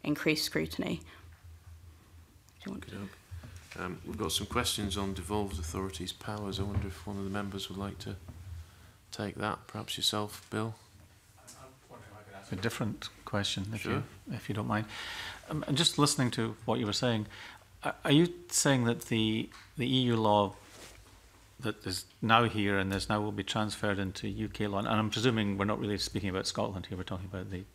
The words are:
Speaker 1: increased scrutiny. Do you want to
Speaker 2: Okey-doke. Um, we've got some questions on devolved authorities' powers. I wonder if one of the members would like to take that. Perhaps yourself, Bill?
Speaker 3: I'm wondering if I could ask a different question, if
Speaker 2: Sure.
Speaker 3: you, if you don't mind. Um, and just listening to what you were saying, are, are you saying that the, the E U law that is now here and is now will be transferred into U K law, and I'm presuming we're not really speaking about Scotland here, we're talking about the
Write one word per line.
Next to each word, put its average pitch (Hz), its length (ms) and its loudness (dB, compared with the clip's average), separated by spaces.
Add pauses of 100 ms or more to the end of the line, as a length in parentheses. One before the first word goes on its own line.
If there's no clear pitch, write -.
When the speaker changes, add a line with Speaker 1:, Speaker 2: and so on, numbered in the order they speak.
Speaker 1:
increased 151 400 2
scrutiny. 156 560 -2 (1600)
Do - 60 -6
you - 20 -8
want - 160 -8
to - 80 -12
Speaker 2:
Okey-doke. - 880 -10
Um, 90 220 -6
we've - 120 -6
got 92 140 0
some 107 140 -2
questions 104 500 0
on 98 180 -2
devolved 98 440 -2
authorities' 95 540 -4
powers. 104 460 -6
I 98 60 0
wonder 101 240 -2
if - 180 -10
one 101 120 -6
of 98 60 -4
the 95 60 -4
members 98 380 -4
would 92 100 -8
like 98 220 -6
to 104 160 -8 (960)
take 104 240 -6
that. 104 300 -2
Perhaps - 300 -8
yourself, - 540 0
Bill? 110 240 -2 (640)
Speaker 3:
I'm - 280 -20 (220)
wondering - 240 -18
if - 60 -18
I - 120 -18
could - 120 -16
ask - 100 -10
a 98 40 -4
different 107 520 -2 (160)
question, 101 500 -2
if 107 80 -6
Speaker 2:
Sure. 110 100 -2
Speaker 3:
you, 143 100 0 (300)
if 113 160 -8
you 104 60 -2
don't 107 120 -2
mind. 110 200 0 (640)
Um, 151 180 -4
and 139 80 2
just 160 220 4
listening 143 340 6
to 113 320 0
what 117 160 2
you 113 60 2
were 104 60 0
saying, 113 340 2 (580)
are, - 100 0 (100)
are - 80 2
you 175 200 8 (180)
saying 135 340 6
that 120 220 2
the, 110 420 2 (280)
the 131 100 0
E 131 160 6
U 120 140 6
law 104 380 6 (1040)
that 110 260 -4
is 95 180 -4 (180)
now 117 220 8
here 104 340 4
and 95 140 2
is 95 160 0
now 107 120 2
will 104 120 -2
be 101 100 -4
transferred 104 560 0
into 98 300 -2
U 104 200 -4
K 104 180 -2
law, 98 120 0
and 113 100 0
I'm 107 220 4
presuming 110 480 4
we're 98 60 4
not 104 160 2
really 104 180 0
speaking 98 320 -2
about 95 160 0
Scotland 104 400 -2
here, 98 100 -6
we're 90 80 -6
talking 92 280 -6
about 95 180 -8
the 92 140 -8 (100)